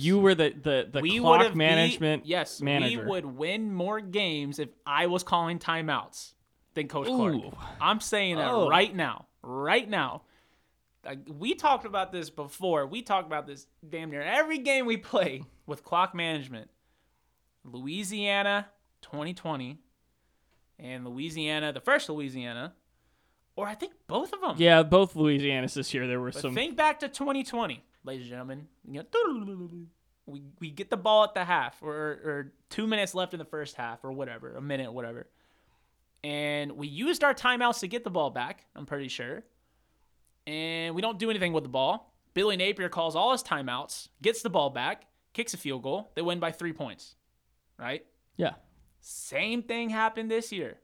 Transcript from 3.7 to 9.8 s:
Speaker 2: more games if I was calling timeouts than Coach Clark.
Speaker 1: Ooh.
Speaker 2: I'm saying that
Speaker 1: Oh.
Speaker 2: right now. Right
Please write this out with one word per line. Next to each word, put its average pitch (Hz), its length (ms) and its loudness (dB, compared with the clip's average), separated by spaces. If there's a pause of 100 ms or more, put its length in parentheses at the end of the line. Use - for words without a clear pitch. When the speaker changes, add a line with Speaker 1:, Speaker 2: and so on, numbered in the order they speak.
Speaker 2:
more 190 260 -2
games 170 580 -2
if 143 120 -4 (160)
I 147 220 4
was 180 140 0
calling 170 360 0
timeouts 160 760 -2 (400)
than 196 160 -2
Coach - 180 -4
Clark. 233 280 2
Speaker 1:
Ooh. 110 180 -4 (280)
Speaker 2:
I'm 196 200 4
saying 196 360 0
that 156 140 0
Speaker 1:
Oh. 208 180 4
Speaker 2:
right 185 280 4
now. 147 300 -4 (160)
Right 147 460 0